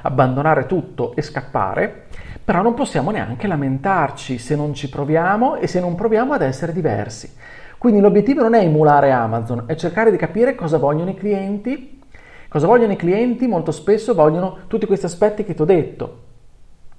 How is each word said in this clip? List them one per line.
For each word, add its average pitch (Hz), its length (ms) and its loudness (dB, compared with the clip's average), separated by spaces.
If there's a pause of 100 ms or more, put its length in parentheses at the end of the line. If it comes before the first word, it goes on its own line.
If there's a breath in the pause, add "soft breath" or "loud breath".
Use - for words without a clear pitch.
abbandonare 135 640 2
tutto 135 480 -4
e 151 80 -4
scappare, - 840 -4 (380 loud breath)
però 165 160 2
non 233 140 2
possiamo 196 380 -2
neanche 120 340 -6
lamentarci 143 920 -2
se 147 180 -4
non 147 180 -4
ci - 140 -8
proviamo 175 640 0
e - 140 -4
se 185 100 -2
non 180 160 -2
proviamo 220 380 0
ad 262 100 0
essere 147 300 -2
diversi. 113 600 -4 (460 loud breath)
Quindi 214 220 4
l'obiettivo 208 420 4
non 226 120 4
è 220 100 6
emulare 147 480 6
Amazon, 117 540 -2
è 151 100 -4
cercare 185 340 2
di 185 60 2
capire 226 400 0
cosa 165 200 -2
vogliono 151 340 0
i 185 40 -8
clienti. 202 840 -6 (480 loud breath)
Cosa 151 180 0
vogliono 226 280 4
i - 20 -4
clienti? 220 500 0
Molto 170 240 -2
spesso 214 420 0
vogliono 175 440 2 (100)
tutti 208 200 -2
questi 196 200 0
aspetti 208 380 0
che 170 100 -6
ti 156 80 -2
ho 151 40 2
detto. - 520 0 (800)